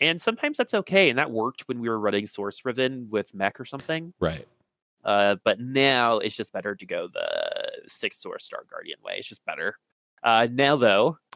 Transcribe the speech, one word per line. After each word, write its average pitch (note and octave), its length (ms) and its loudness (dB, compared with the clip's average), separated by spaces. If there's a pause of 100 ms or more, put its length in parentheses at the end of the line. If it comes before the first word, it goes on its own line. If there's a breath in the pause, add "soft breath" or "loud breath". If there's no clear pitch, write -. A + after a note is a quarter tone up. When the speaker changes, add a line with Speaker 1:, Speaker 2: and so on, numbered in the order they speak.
Speaker 1:
and E3 180 0
sometimes D4 380 -2
that's - 160 -2
okay, F#3+ 360 4
and B2 100 0
that D3 100 0
worked A2+ 380 -4
when B2 120 -4
we A#2 80 -4
were A2+ 120 0
running G#2 260 2
Source G2+ 400 -8
Riven B2+ 460 -2
with G#2 240 -2
mech G2 240 -2
or B2+ 60 -10
something. D#3+ 540 -8
Speaker 2:
Right. E2 280 -2 (560)
Speaker 1:
Uh, G2+ 400 4
but G#2 160 2
now B2+ 580 4
it's G#2 180 -4
just - 160 -8
better G2+ 240 -4
to F#2 120 -18
go F2 200 -4
the G1+ 640 -4 (160)
six - 320 -8
Source - 260 -12
Star - 260 -12
Guardian E2 320 -12
way. G1+ 160 -8
It's G#2 80 -12
just - 180 -16
better. E2 320 -6 (460)
Uh, A#2 280 6
now, C#3 240 4
though, A#2+ 440 4 (160)